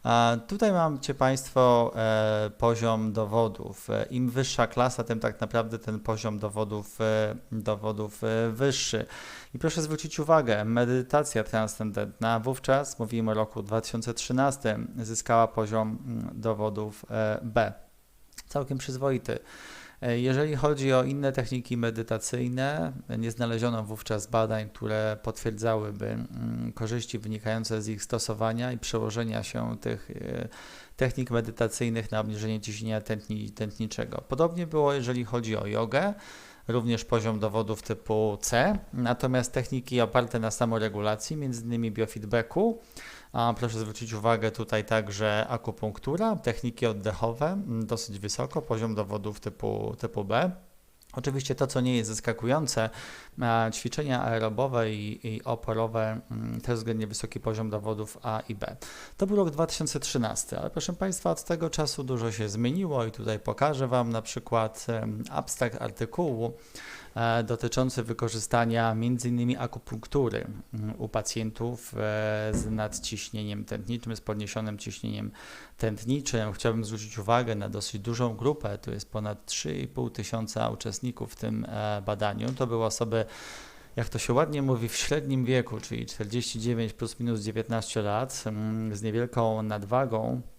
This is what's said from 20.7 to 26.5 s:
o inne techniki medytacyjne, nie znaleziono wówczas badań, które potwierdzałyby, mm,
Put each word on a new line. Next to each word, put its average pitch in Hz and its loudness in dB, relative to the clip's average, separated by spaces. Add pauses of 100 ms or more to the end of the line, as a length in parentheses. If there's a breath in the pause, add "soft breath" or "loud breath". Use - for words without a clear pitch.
o 127 8
inne 139 2
techniki 123 -2
medytacyjne, 123 0 (240)
nie 113 0
znaleziono 113 0
wówczas 107 -4
badań, 110 2
które 107 0
potwierdzałyby, 107 0
mm, 117 -4